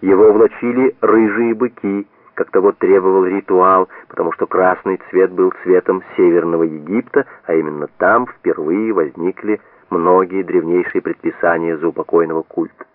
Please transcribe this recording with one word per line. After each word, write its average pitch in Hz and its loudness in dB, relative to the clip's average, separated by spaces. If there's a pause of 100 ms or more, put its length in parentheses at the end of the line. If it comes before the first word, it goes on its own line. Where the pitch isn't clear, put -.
Его 98 4
влачили 120 0
рыжие 110 2
быки, 110 -6 (260)
как - -8
того 95 2
требовал 95 2
ритуал, 92 2 (200)
потому 82 -6
что - -6
красный 92 -2 (100)
цвет 92 2
был 92 0 (100)
цветом 92 0 (160)
Северного 85 2
Египта, 82 -4 (200)
а - -4
именно 76 -4 (100)
там 110 0
впервые 87 -4
возникли 92 -4 (300)
многие 90 0
древнейшие 87 -2
предписания 82 -4
заупокойного 80 -2
культа. - -10